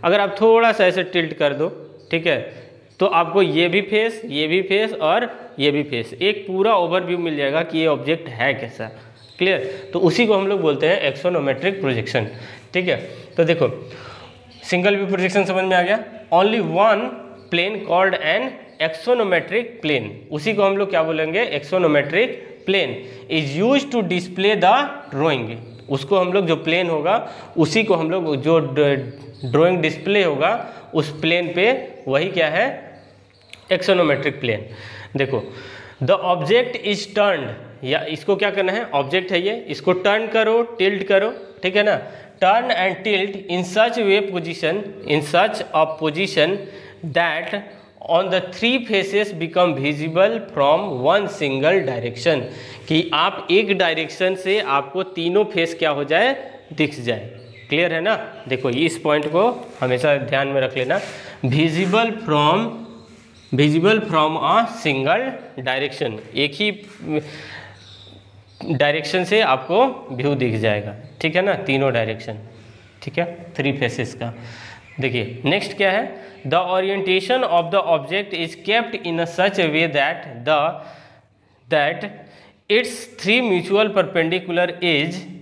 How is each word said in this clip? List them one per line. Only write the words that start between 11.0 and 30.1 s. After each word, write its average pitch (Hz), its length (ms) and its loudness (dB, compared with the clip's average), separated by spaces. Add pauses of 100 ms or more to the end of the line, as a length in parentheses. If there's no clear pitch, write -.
एक्सोनोमेट्रिक 156 800 -2
projection, 117 460 0 (460)
ठीक 180 140 0
है? 143 80 2 (420)
तो 170 60 4
देखो, 151 240 2 (960)
single 185 320 2
view 196 120 -2
projection 185 360 2
समझ 190 200 0
में 190 140 2
आ 180 40 6
गया। 202 180 2 (340)
Only 208 260 4 (120)
one 202 320 4 (480)
plane 185 320 0
called 185 320 2 (120)
an 226 220 0 (340)
axonometric 196 840 0 (160)
plane, 123 240 0 (220)
उसी 151 220 -2
को 202 100 2
हम 196 140 2
लोग 196 120 0
क्या 170 140 2
बोलेंगे? 160 400 0
Axonometric 156 920 2 (300)
plane 170 300 0 (360)
is 147 300 -2
used 269 340 2
to 226 140 0
display 185 480 0
the 196 180 6 (400)
drawing। 131 400 0 (340)
उसको 139 280 0
हम 180 160 2
लोग 190 140 2
जो 160 80 2
plane 165 340 0
होगा, 160 400 0 (280)
उसी 165 260 4
को 208 120 4
हम 160 160 -2
लोग 170 240 0
जो 160 240 4
ड-, 139 400 2 (460)
ड्राइंग 160 360 4
display 190 420 2